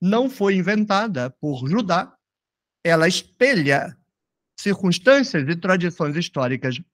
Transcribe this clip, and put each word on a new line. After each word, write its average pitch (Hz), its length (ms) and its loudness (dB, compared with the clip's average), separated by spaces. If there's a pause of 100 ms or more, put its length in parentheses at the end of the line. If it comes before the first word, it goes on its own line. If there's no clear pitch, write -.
não 226 280 2
foi 196 260 0
inventada 196 760 0
por 135 380 -8
Judá, 190 480 -2 (680)
ela 165 240 4
espelha 175 920 0 (600)
circunstâncias 196 920 0
e 170 80 -2
tradições 170 600 -2
históricas 131 640 -4 (140)